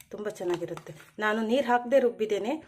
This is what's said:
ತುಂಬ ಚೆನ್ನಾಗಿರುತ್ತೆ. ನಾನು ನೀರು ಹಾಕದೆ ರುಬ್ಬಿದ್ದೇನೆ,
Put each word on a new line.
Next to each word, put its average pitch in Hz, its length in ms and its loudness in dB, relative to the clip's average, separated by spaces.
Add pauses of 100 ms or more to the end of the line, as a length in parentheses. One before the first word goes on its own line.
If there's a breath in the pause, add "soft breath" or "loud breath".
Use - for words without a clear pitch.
ತುಂಬ 208 200 -8
ಚೆನ್ನಾಗಿರುತ್ತೆ. 170 640 -6 (260 loud breath)
ನಾನು 214 280 2
ನೀರು 254 200 2
ಹಾಕದೆ 247 320 4
ರುಬ್ಬಿದ್ದೇನೆ, 214 560 0 (120 loud breath)